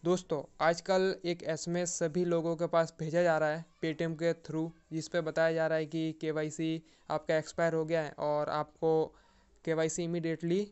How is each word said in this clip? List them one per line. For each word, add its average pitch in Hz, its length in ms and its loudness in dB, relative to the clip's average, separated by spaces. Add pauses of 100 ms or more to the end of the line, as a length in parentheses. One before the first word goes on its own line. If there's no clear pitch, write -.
दोस्तों, 170 400 0 (180)
आजकल 185 540 2 (100)
एक 170 180 -4
एसएमएस 170 560 -4
सभी 170 260 0
लोगों 170 300 2
के 165 120 -2
पास 165 320 2
भेजा 160 240 0
जा 160 140 4
रहा 156 120 2
है 160 160 -4 (180)
Paytm 160 380 -2
के 165 120 2 (100)
through, 160 260 -4 (220)
जिस 160 160 -6
पे 175 140 -2
बताया 165 320 2
जा 160 140 2
रहा 160 100 0
है 160 80 0
कि 160 260 -2 (100)
केवाईसी 156 600 -2 (300)
आपका 156 260 0
एक्सपायर 165 360 0
हो 160 120 0
गया 165 160 0
है 147 100 -6
और 147 380 -2 (120)
आपको 160 340 0 (680)
केवाईसी 160 420 0
immediately 170 640 0